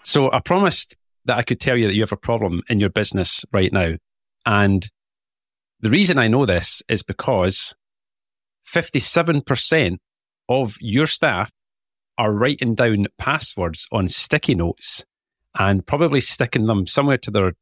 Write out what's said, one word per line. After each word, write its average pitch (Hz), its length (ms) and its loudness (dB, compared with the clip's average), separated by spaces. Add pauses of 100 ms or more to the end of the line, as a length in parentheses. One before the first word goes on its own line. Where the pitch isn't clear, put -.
So 139 280 2
I 127 80 0
promised - 560 0 (300)
that 120 100 0
I 117 60 0
could - 180 -4
tell 127 160 0
you 113 100 2
that 98 80 0
you 104 60 2
have 104 120 -2
a 98 40 -4
problem 104 540 -2
in 104 100 2
your 101 80 2
business 98 640 -2
right 95 180 2
now. 85 260 0 (500)
And 101 420 4 (920)
the 110 100 0
reason 175 280 4
I 117 100 4
know 127 180 4
this - 420 0
is 110 140 -2
because - 720 -2 (880)
fifty-seven 160 800 0
percent 120 580 0 (480)
of 127 320 0
your 117 260 0
staff 110 440 -2 (680)
are 107 160 0
writing 120 420 0
down 107 340 2 (100)
passwords 95 760 -4
on 95 160 0
sticky - 460 -2
notes - 500 -4 (540)
and 98 280 2
probably 143 340 2
sticking 117 440 -2
them 101 220 0
somewhere 139 320 2
to - 120 -8
their 95 320 2